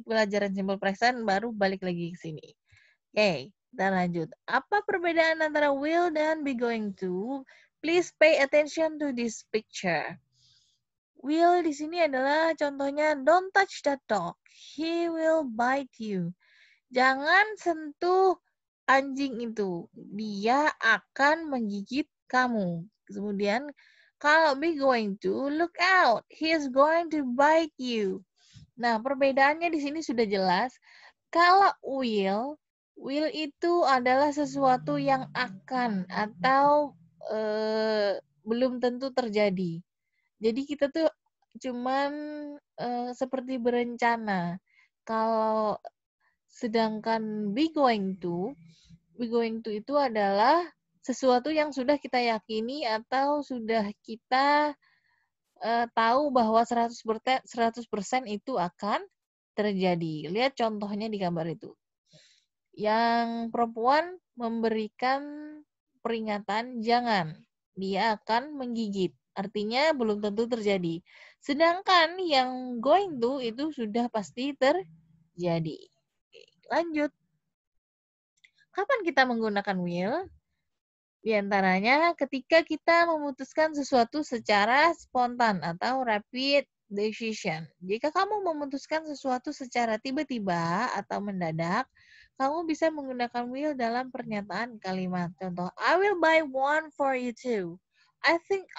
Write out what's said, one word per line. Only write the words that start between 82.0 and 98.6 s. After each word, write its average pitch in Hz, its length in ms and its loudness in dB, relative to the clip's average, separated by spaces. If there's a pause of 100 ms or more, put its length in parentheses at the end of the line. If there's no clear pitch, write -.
ketika 285 480 2
kita 339 440 2
memutuskan 294 680 -2
sesuatu 277 480 0
secara 233 720 4
spontan 240 640 0
atau 175 400 -4
rapid 247 640 0 (240)
decision. 208 720 -4 (160)
Jika 214 320 -4
kamu 392 320 -2
memutuskan 302 640 -6
sesuatu 269 480 -6
secara 233 480 -4
tiba-tiba 208 960 -2
atau 202 240 -6
mendadak, 180 640 -2 (480)
kamu 302 320 -2
bisa 320 240 0
menggunakan 247 560 -6
will 277 320 -4
dalam 247 320 -4
pernyataan 214 720 -8
kalimat. 185 560 -4
Contoh, 180 400 -6
"I 254 160 4
will 392 240 2
buy 320 240 4
one 294 480 -2
for 269 240 -2
you 247 160 -4
too. 196 480 -6 (440)
I 294 120 4 (160)
think 392 160 -2 (120)